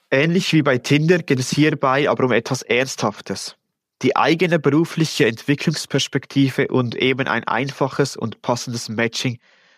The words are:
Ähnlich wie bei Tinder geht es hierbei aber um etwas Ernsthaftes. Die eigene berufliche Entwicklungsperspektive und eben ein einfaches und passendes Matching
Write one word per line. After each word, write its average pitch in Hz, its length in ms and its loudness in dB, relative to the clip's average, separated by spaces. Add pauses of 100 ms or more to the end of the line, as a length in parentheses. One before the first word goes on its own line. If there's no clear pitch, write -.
(100)
Ähnlich 170 420 2
wie 156 100 4
bei 135 160 2
Tinder 156 400 2
geht 135 220 0
es 123 100 -6
hierbei 143 580 2
aber 117 160 2
um 127 80 2
etwas 117 300 0
Ernsthaftes. - 920 -2 (460)
Die 135 120 2
eigene 165 440 2
berufliche 151 680 2
Entwicklungsperspektive 139 1400 -2
und 123 260 0
eben 127 320 0
ein 117 180 -2
einfaches 135 720 -2
und - 260 -8
passendes 120 460 -4
Matching 117 520 -2 (380)